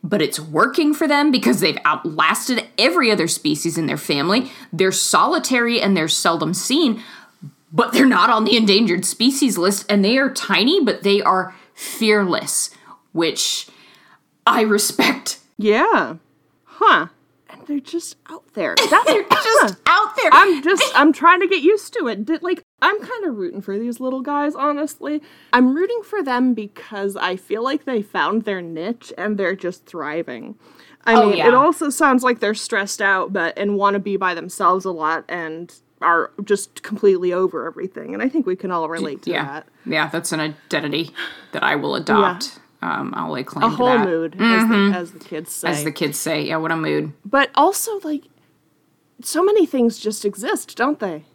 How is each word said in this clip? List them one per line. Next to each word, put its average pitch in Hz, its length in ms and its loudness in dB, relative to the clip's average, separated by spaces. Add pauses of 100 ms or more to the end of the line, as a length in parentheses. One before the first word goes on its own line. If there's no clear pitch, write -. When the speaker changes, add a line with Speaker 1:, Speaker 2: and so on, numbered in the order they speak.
Speaker 1:
but 170 180 0
it's 143 160 -2
working 240 560 2
for 302 140 0
them 294 240 4
because 240 280 2
they've 165 240 0
outlasted 160 800 0 (120)
every 269 320 2
other 170 160 2
species 156 500 -2
in 160 100 -2
their 143 100 -2
family. 165 540 -2 (220)
They're 190 200 2
solitary 240 880 2
and 196 160 2
they're 160 100 0
seldom 165 480 0
seen, 254 480 0 (680)
but 240 200 2
they're 262 140 6
not 220 240 4
on 220 140 2
the 240 120 4
endangered 196 480 4
species 247 540 0
list, 190 320 0
and 202 140 4
they 226 120 2
are 269 140 0
tiny, 262 540 0
but 202 180 -2
they 202 200 2
are 185 300 0 (220)
fearless, 202 960 -2 (400)
which - 560 -2 (800)
I 240 140 2
respect. - 760 0 (200)
Speaker 2:
Yeah. 214 580 2 (460)
Huh. - 460 2 (420)
And - 160 -20
they're 294 140 -4
just - 360 -10 (140)
out 320 140 -18 (100)
there. - 280 -2
Speaker 1:
<laughs> - 80 2
Speaker 2:
That's 392 160 4
Speaker 1:
They're 453 180 2
just 554 380 2
Speaker 2:
huh. 196 120 0 (120)
Speaker 1:
out 415 300 2
there. 392 160 2
Speaker 2:
I'm 330 300 6
just, 349 220 2 (100)
I'm 285 180 6
trying 349 280 6
to 381 80 2
get 359 140 0
used 403 320 2
to 392 120 -4
it. 214 180 -6
Did, 311 200 -4
like, 349 180 -4 (180)
I'm 403 200 2
kinda 415 320 -8
rooting 196 280 -8
for 196 160 -8
these 233 220 -6
little 262 220 -6
guys, 285 340 -2
honestly. 294 640 -4 (320)
I'm 254 220 4
rooting 403 300 -2
for 403 180 -6
them 254 320 0
because 202 600 -8
I 185 180 -2
feel 220 300 -6
like 285 220 -4
they 233 160 -2
found 196 420 -2
their 190 180 -4
niche 170 560 -8
and 208 180 -4
they're 190 200 -2
just 180 300 -8
thriving. 151 720 -10 (500)
I 226 80 4
Speaker 1:
Oh, 208 160 8
Speaker 2:
mean, 185 80 2
Speaker 1:
yeah. 156 100 6
Speaker 2:
it 240 60 6
also 294 360 4
sounds 262 320 2
like 247 160 0
they're 214 160 -2
stressed 202 480 -4
out, 196 300 0
but, 170 260 -4
and 202 180 -2
wanna 202 220 0
be 196 180 -4
by 185 180 -2
themselves 180 500 0
a 190 80 -4
lot 156 360 -2
and 170 460 -10 (280)
are 165 300 2 (120)
just - 380 -2
completely 185 500 0
over 180 340 -2
everything. 160 460 -12
And 202 100 -6
I 262 60 0
think 294 180 -2
we 185 100 -4
can 185 140 -8
all 170 200 -4
relate 156 320 -8
to - 80 -8
Speaker 1:
Yeah. 151 140 -2
Speaker 2:
that. 143 220 -12 (200)
Speaker 1:
Yeah, 143 220 -2
that's 170 240 -6
an 160 80 -4
identity 151 720 -4 (400)
that - 100 -4
I 147 140 0
will 147 200 -4
Speaker 2:
Yeah. - 60 -4
Speaker 1:
adopt. - 560 -2 (240)
Um, - 340 -6
I'll - 160 -6
lay 131 120 -6
claim 147 200 -6
Speaker 2:
A 170 60 2
Speaker 1:
to - 60 -6
Speaker 2:
whole 247 100 0 (100)
Speaker 1:
that. 208 100 0
Speaker 2:
mood, 165 260 -4
Speaker 1:
Mm-hmm. 220 600 2
Speaker 2:
as - 0 -
the, 185 60 -2
as 175 140 -10
the - 60 -20
kids 160 340 -12
say. - 160 -6
Speaker 1:
As 147 160 -2
the 151 80 -4
kids 151 260 -4
say. 151 240 -4
Yeah, 147 160 -4
what 160 120 -4
a 165 60 -2
mood. 151 380 -4 (100)
Speaker 2:
But 269 300 0
also, 392 460 0
like, 302 240 -6 (1000)
so 320 200 -2
many 415 220 4
things 233 340 0
just 214 280 -6
exist, 233 500 -6
don't 285 240 -2
they? 165 240 -8 (100)